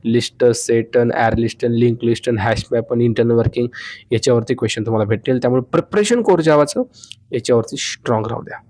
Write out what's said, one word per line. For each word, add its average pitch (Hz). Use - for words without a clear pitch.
लिस्ट, 117
सेट, 117
एर 117
लिस्ट, 117
लिंक 117
लिस्ट, 117
हॅश 113
मॅप 117
आणि 120
इंटरनल 117
वर्किंग 117
याच्यावरती 117
क्वेश्चन 110
तुम्हाला 110
भेटतील. 113
त्यामुळे 127
प्रिपरेशन 214
कोर 185
Java-चं 151
याच्यावरती 120
स्ट्रॉंग -
राहू -
द्या -